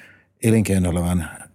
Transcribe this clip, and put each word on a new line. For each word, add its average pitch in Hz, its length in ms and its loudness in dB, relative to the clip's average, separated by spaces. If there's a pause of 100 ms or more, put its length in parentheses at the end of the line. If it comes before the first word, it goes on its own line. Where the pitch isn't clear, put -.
(440)
elinkeinoelämän 92 880 0 (260)